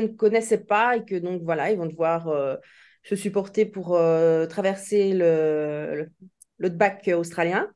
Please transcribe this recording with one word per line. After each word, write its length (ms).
connaissaient 580
pas 320
et 80
que 100
donc, 280
voilà, 280
ils 60
vont 100
devoir, 420
euh, 260
se 120
supporter 500
pour, 300
euh, 520
traverser 680
le, 840
le, 160
l'autre 180
bac 380
australien. 600